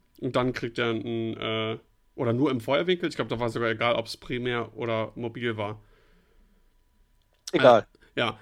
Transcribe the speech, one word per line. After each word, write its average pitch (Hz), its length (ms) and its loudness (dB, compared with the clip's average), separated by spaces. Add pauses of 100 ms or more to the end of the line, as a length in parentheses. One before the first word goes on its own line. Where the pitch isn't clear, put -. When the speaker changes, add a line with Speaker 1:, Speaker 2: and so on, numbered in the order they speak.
(200)
Speaker 1:
und 127 160 -2
dann 127 180 2
kriegt 120 240 -8
er 120 140 2
einen, 113 440 -4
äh, 110 440 -4 (340)
oder 123 180 0
nur 131 200 2
im 123 100 -2
Feuerwinkel. 170 480 0
Ich 147 60 -12
glaub, 120 120 -2
da 117 120 -4
war 120 100 0
sogar 117 220 0
egal, 117 240 2
ob's 117 200 -4
primär 120 600 -4
oder 113 380 -4
mobil 120 420 -4
war. 107 240 -6 (1700)
Speaker 2:
Egal. 127 360 8 (280)
Speaker 1:
Äh, - 40 -2
ja, 113 220 -2